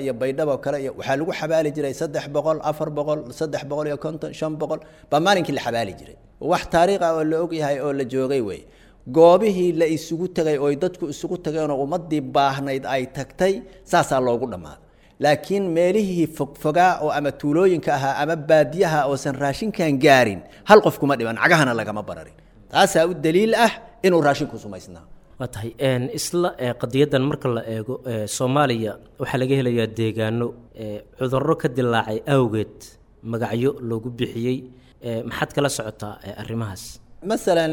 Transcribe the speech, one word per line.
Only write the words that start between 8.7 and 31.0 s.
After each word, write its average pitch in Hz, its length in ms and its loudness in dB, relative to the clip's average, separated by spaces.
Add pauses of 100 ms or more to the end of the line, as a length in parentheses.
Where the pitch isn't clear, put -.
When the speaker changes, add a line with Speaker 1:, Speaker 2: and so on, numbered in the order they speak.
Speaker 1:
Goobihii 180 720 6
la 165 80 4
isugu 160 420 -4
tagay 160 300 0
oo 139 80 0
ay 143 100 2
dadku 180 320 -4
isugu 151 300 -8
tageen 151 320 -4
oo 139 120 -2
ummaddii 156 400 -2
baahnayd 139 640 0
ay 135 160 -2 (120)
tagtay, 180 400 -2 (300)
saasaa 147 360 2
loogu 123 300 0
dhammaaday. - 320 -14 (380)
Laakiin 151 500 0
meelihii 180 560 2
fogfogaa 156 720 0
oo 151 100 -2
ama 143 220 -2
tuulooyinka 165 640 2
ahaa 139 240 0
ama 147 180 0
baadiyaha 156 720 4
oosan 139 320 -2
raashinkan 143 640 0
gaarin, 123 380 6 (240)
hal 208 180 10
qof 165 160 2
kuma 139 180 2
dhiman, 117 220 -2
cagahana 143 360 4
lagama 107 280 -4
bararin. 80 320 -12 (360)
Taasaa 165 360 4
u 180 80 -2
daliil 170 400 2
ah 220 160 4 (300)
inuu 196 200 4
raashinku 139 380 0
sumaysnaa. 95 460 -16 (300)
Speaker 2:
Waa 123 140 -8
tahay, 110 280 -10
een, 127 280 0 (100)
isla, 175 420 -2
ee, 123 180 -2
qadiyaddan 135 480 2
marka 143 260 -2
la 117 180 -2
eego, 110 280 -6 (100)
ee, 110 220 -4
Soomaaliya 127 680 0 (240)
waxaa 135 220 -4
laga 131 180 2
helayaa 120 300 0
deegaano, 110 600 -2 (320)
ee, 107 200 -10 (160)